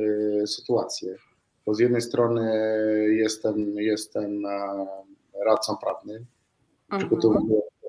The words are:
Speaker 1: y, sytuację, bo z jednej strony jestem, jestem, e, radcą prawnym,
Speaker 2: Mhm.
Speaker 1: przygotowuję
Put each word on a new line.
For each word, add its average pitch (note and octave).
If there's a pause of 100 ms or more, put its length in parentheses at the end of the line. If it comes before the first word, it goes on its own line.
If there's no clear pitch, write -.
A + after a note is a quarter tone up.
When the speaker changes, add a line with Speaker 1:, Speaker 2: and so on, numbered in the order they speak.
(440)
Speaker 1:
y, G#2
sytuację, F#2+ (500)
bo G#2+
z G#2+
jednej A#2+
strony A#2 (640)
jestem, G#2+
jestem, G#2
e, G2 (600)
radcą G#2+
prawnym, G#2+ (680)
Speaker 2:
Mhm. G3
Speaker 1:
przygotowuję A2 (280)